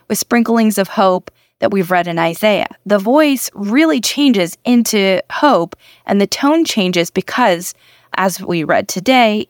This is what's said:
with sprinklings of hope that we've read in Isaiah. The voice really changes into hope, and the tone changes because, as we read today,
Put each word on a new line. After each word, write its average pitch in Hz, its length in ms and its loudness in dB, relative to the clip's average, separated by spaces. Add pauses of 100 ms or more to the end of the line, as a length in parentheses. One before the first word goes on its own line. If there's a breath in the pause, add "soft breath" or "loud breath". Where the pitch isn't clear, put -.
with 214 100 -4
sprinklings 226 640 0
of 190 80 0
hope 185 420 0 (300)
that - 140 0
we've 190 180 -2
read 175 160 0
in 170 140 -4
Isaiah. 170 480 0 (160)
The 202 160 0
voice 277 520 0
really 262 480 0
changes 208 640 0
into 214 560 2 (120)
hope, 208 420 0 (320 soft breath)
and 202 140 0
the 196 80 0
tone 320 360 0
changes 180 460 -2
because, 185 640 -2 (400 soft breath)
as 185 260 -4
we 175 220 -4
read 165 240 0
today, 220 640 0